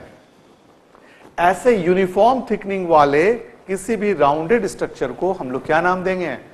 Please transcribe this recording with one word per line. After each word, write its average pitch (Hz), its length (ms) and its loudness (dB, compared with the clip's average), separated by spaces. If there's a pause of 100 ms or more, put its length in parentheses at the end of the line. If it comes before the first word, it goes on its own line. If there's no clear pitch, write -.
(1400)
ऐसे 196 380 2
uniform 190 640 2 (100)
thickening 196 380 -4
वाले 156 440 4
किसी 196 600 -6
भी 202 180 -2
rounded 160 520 2
structure 147 460 -6
को 175 200 -4
हम 147 200 -8
लोग 131 140 -6
क्या 156 160 2
नाम 180 220 -2
देंगे? 175 340 -4 (160)